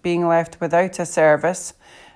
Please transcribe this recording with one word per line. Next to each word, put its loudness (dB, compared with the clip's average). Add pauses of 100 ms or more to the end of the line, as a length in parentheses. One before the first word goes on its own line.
being -2
left 0
without 0
a -6
service 0 (420)